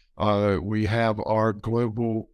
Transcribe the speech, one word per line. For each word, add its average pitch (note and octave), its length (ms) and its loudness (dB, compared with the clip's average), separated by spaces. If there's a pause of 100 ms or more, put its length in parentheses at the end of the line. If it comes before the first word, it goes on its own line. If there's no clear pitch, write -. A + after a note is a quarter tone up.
(180)
uh, G2+ 440 2
we G#2+ 260 -2
have A2 380 0
our A2 280 2
global A2+ 800 -2